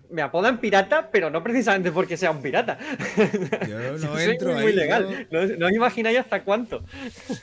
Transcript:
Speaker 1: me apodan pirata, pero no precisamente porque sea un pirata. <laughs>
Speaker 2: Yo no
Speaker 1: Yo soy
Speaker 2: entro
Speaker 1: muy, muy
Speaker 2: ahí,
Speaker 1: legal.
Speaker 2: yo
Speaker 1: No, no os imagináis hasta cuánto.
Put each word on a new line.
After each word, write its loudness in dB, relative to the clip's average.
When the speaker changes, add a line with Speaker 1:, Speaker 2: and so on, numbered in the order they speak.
Speaker 1:
me -4
apodan 0
pirata, 2
pero 2
no -2
precisamente 2
porque 0
sea 2
un -2
pirata. -2
<laughs> -2
Speaker 2:
Yo -8
no -6
Speaker 1:
Yo -
soy -4
Speaker 2:
entro 0
Speaker 1:
muy, 0
muy 6
Speaker 2:
ahí, 0
Speaker 1:
legal. 0
Speaker 2:
yo 0
Speaker 1:
No, -2
no 0
os 4
imagináis 2
hasta -2
cuánto. -2